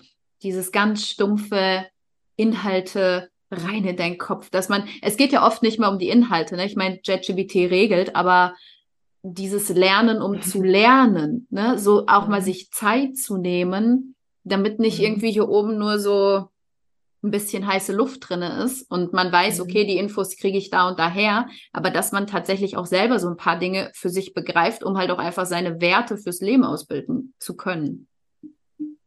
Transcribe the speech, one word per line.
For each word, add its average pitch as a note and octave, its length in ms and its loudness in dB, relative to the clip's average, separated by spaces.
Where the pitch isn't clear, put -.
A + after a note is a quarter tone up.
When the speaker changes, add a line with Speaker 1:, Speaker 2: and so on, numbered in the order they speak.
Speaker 1:
dieses F#3 300 -6
ganz G#3+ 340 0
stumpfe G3 800 -2
Inhalte F#3+ 960 0
rein F#3+ 320 -4
in F3+ 120 -4
deinen F3 220 -4
Kopf, - 320 -8
dass F#3+ 180 -2
man, - 200 -2
es G#3 160 -2
geht C#4 160 4
ja B3+ 140 6
oft A3+ 160 0
nicht A3+ 160 2
mehr G#3+ 120 2
um G3 100 -2
die F3+ 80 -2
Inhalte, F#3+ 480 2
ne? F#3 100 -2
Ich G#3 80 -8
meine, F#3+ 280 -2
Chat F#3+ 220 -2
G F#3+ 100 -4
P F#3 120 -2
T F3+ 200 2
regelt, F#3 500 2
aber F3+ 380 4
dieses F#3+ 460 -6
Lernen, G#3 520 4
um G3 220 -4
Speaker 2:
<laughs> - 0 -
Speaker 1:
zu F#3+ 200 -2
lernen, G3 880 6
ne? G#3 280 0
So G3+ 300 4
auch G3+ 180 4
mal G#3 140 0
Speaker 2:
Mhm. F#3 40 -2
Speaker 1:
sich F#3 280 -6
Zeit B3+ 440 -2
zu - 200 -6
nehmen, F#3 800 0
damit G3+ 380 -2
nicht A3 180 0
Speaker 2:
Mhm. G3 60 0
Speaker 1:
irgendwie G#3+ 260 0
hier G#3 180 2
oben G#3 300 0
nur G#3 220 0
so G3 480 2
ein G#3 80 -4
bisschen G3+ 360 -4
heiße G3 280 -2
Luft C4 340 -2
drinne F3 360 -4
ist - 260 -6
und F3+ 240 -2
man F#3 180 2
weiß, F#3+ 240 4
Speaker 2:
Mhm. F3+ 60 -4
Speaker 1:
okay, F#3+ 240 0
die G3 100 0
Infos G3 400 -4
kriege G3 220 -2
ich G3 100 -6
da F3+ 180 2
und F#3 120 -2
daher, G3+ 500 0
aber - 160 -2
dass F#3 240 -2
man G3+ 140 -2
tatsächlich G3 500 -4
auch F3+ 80 -4
selber G3+ 340 2
so F3 120 -2
ein E3+ 80 -6
paar F3 200 0
Dinge F#3 360 -4
für F#3 160 -6
sich F#3+ 240 -6
begreift, F3 500 -2
um F#3+ 140 -2
halt F#3 120 0
auch F3+ 80 -4
einfach F3 280 -4
seine F3 340 -4
Werte G3+ 380 0
fürs F3 240 -8
Leben A#3 220 4
ausbilden - 720 -6
zu - 180 -12
können. D#3+ 520 -6